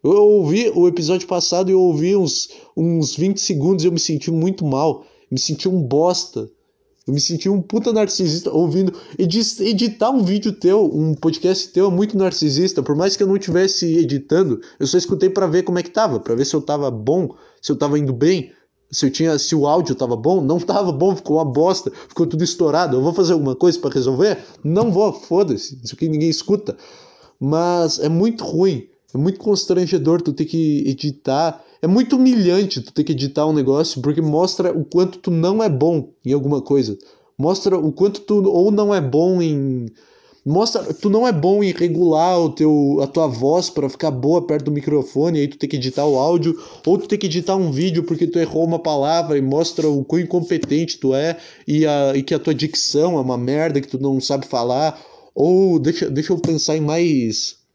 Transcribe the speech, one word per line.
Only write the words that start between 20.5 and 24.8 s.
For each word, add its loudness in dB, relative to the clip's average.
tava -2
bom, 0
ficou -2
uma 0
bosta. 0
Ficou -4
tudo -2
estourado. 0
Eu 2
vou 0
fazer 2
alguma 0
coisa 2
pra -4
resolver? 0
Não 0